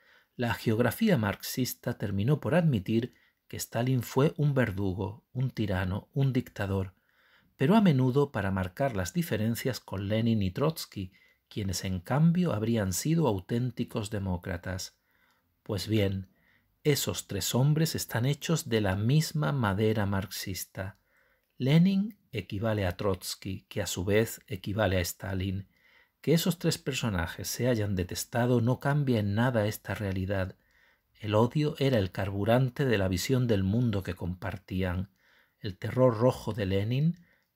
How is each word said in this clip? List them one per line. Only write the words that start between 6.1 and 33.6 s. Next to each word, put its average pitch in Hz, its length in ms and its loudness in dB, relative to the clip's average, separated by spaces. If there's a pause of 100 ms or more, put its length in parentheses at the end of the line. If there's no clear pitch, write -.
un 139 180 0
dictador, 98 640 -2 (640)
pero 151 180 4
a 226 60 6
menudo 139 500 4
para 101 180 0
marcar 98 460 -2
las 90 160 -2
diferencias 117 720 -2
con 98 260 -6
Lenin 113 340 2
y 92 100 0
Trotsky, 117 600 -4 (380)
quienes 95 340 -6
en 92 160 -2
cambio 160 540 2
habrían 107 400 0
sido 156 340 0
auténticos 117 840 -2
demócratas. 92 880 -6 (640)
Pues 98 260 -6
bien, 98 400 0 (560)
esos 135 420 0
tres 98 260 -4
hombres 147 400 2
están - 320 -2
hechos 143 440 -2
de 113 100 2
la 95 160 2
misma 147 560 0
madera 110 540 2
marxista. 98 920 -6 (600)
Lenin 190 600 4 (140)
equivale 104 540 -2
a 87 100 -2
Trotsky, 98 720 -6
que - 140 -6
a 90 40 -4
su 90 200 -6
vez 110 420 2
equivale 98 480 0
a 90 60 2
Stalin. 95 640 -6 (540)
Que 139 120 2
esos 170 240 2
tres - 200 -2
personajes 101 720 -4
se 120 180 -2
hayan 104 280 0
detestado 120 640 0
no 123 180 0
cambia 139 400 0
en 101 160 0
nada 117 320 2
esta - 260 -6
realidad. 95 600 -2 (580)
El 104 220 -2
odio 147 420 2
era 135 220 2
el 95 120 0
carburante 110 720 0
de 117 140 2
la 95 100 2
visión 123 380 0
del 101 180 2